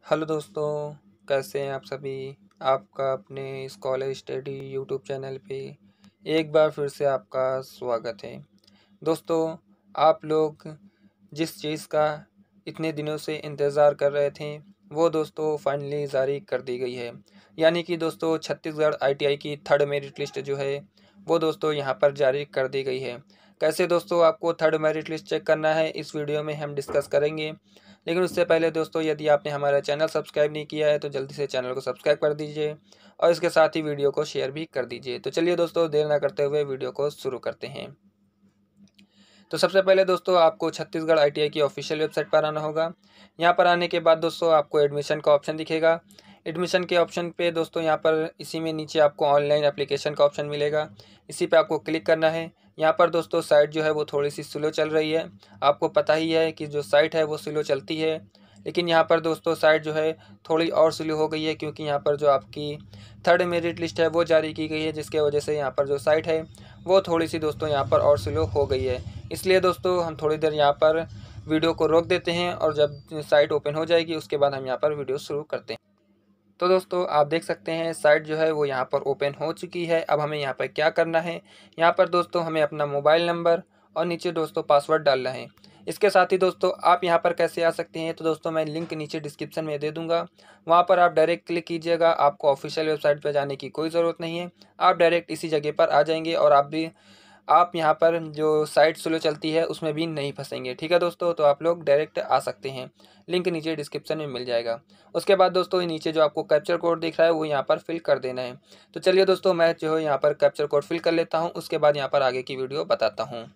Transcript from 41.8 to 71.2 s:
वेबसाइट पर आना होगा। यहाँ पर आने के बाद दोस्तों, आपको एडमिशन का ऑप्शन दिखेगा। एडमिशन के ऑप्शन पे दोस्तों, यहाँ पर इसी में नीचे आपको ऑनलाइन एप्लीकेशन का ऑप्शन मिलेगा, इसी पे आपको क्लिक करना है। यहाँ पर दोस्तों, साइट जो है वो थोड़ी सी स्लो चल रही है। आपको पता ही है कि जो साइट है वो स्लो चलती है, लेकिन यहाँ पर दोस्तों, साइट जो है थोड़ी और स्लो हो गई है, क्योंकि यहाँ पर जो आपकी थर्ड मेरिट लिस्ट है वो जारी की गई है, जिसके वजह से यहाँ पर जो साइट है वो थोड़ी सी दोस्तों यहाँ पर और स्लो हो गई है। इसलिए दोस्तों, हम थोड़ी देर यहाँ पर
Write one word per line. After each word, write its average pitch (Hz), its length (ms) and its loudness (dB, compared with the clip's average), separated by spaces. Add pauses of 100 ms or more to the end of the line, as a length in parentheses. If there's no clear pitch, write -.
वेबसाइट 151 300 -4
पर 156 160 2
आना 151 160 -4
होगा। 156 300 -2 (480)
यहाँ 170 140 4
पर 180 140 4
आने 175 200 2
के 175 120 -2
बाद 160 180 4
दोस्तों, 160 360 0
आपको 151 260 2
एडमिशन 147 400 0
का 151 140 4
ऑप्शन 156 240 0
दिखेगा। 160 420 0 (480)
एडमिशन 175 360 -2
के 175 140 0
ऑप्शन 170 320 -2
पे 175 220 -2
दोस्तों, 165 320 -4
यहाँ 156 140 2
पर 160 320 0 (100)
इसी 151 200 -8
में 160 140 -4
नीचे 156 260 -4
आपको 151 260 4
ऑनलाइन 147 380 4
एप्लीकेशन 143 500 -2
का 143 120 4
ऑप्शन 147 200 0
मिलेगा, 147 440 -2 (400)
इसी - 180 -4
पे 170 100 6
आपको 156 220 2
क्लिक 160 260 -4
करना 160 240 4
है। 165 220 -6 (260)
यहाँ 156 220 2
पर 175 100 6
दोस्तों, 165 320 0
साइट 151 280 4
जो 156 140 -2
है 156 80 2
वो 151 140 0
थोड़ी 143 240 -2
सी 147 140 -10
स्लो 151 260 -4
चल 156 200 -2
रही 156 220 0
है। 165 140 0 (380)
आपको 147 260 2
पता 151 240 2
ही 160 180 0
है 160 200 2
कि 156 160 -10
जो 147 140 -4
साइट 156 340 2
है 160 80 2
वो 151 140 -4
स्लो 151 260 -4
चलती 147 360 -4
है, 160 160 -2 (500)
लेकिन 170 240 -2
यहाँ 165 140 6
पर 165 160 4
दोस्तों, 160 360 -2
साइट 156 280 4
जो 151 100 -4
है 156 180 0 (380)
थोड़ी 165 200 2
और 160 240 4
स्लो 156 240 -4
हो 156 100 0
गई 156 160 -4
है, 156 120 -2
क्योंकि 156 280 -8
यहाँ 147 160 -2
पर 147 160 0
जो 143 120 0
आपकी 147 500 -2 (500)
थर्ड 175 160 6
मेरिट 170 360 -2
लिस्ट 165 200 -6
है 165 100 4
वो 165 140 0
जारी 156 300 2
की 156 140 -6
गई 156 140 -4
है, 156 100 -2
जिसके 151 280 -4
वजह 147 200 2
से 151 180 -4
यहाँ 135 140 -2
पर 139 160 0
जो 143 100 -2
साइट 156 300 2
है 160 140 0 (420)
वो 185 180 6
थोड़ी 165 260 0
सी 165 120 -4
दोस्तों 156 300 -4
यहाँ 139 160 0
पर 151 140 4
और 143 200 4
स्लो 156 260 -2
हो 143 200 0
गई 131 180 -2
है। 127 180 -2 (300)
इसलिए 185 280 2
दोस्तों, 180 440 0
हम 160 140 -6
थोड़ी 156 200 0
देर 151 160 0
यहाँ 143 200 4
पर 160 320 2 (420)